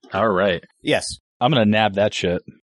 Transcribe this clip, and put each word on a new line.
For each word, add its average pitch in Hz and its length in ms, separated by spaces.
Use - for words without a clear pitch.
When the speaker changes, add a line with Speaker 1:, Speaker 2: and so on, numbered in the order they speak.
Speaker 1:
All 104 160
right. 92 340
Speaker 2:
Yes. 131 340
Speaker 1:
I'm 123 120
gonna 123 140
nab 107 300
that 104 180
shit. 90 300